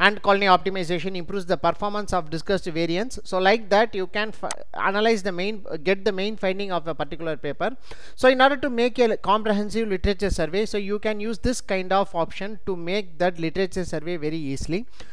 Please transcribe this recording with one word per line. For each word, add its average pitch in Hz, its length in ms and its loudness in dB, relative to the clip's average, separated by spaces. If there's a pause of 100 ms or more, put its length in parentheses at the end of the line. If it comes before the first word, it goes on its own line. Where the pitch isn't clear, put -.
ant 202 220 4
colony 202 240 4
optimization 180 680 2
improves 185 300 -4
the 170 140 0
performance 208 560 0
of 160 160 0
discussed 175 340 -2
variants. 170 600 -2
So 190 140 -2
like 196 300 4
that 214 260 4
you 185 120 -2
can 214 260 -2
fi-, - 160 -4 (240)
analyze 202 500 2
the 190 100 -2
main, 190 380 -2
uh, 160 60 -4
get 190 300 0
the 214 60 2
main 202 260 -2
finding 196 340 -2
of 165 160 -2
a 156 60 -2
particular 156 420 -4
paper. 170 400 -2 (380)
So 254 140 6
in 254 120 6
order 277 160 6
to 277 140 0
make 240 280 0
a 220 200 4
comprehensive 208 680 2
literature 202 440 0
survey, 175 340 0
so 208 140 -2
you 202 200 -2
can 214 220 -2
use 214 200 -4
this 240 200 0
kind 185 320 -2
of 196 220 2
option 190 500 -2
to 185 120 -2
make 175 420 -4
that 175 200 0
literature 180 460 -2
survey 165 320 -4
very 151 220 -2
easily. 151 480 -2 (260)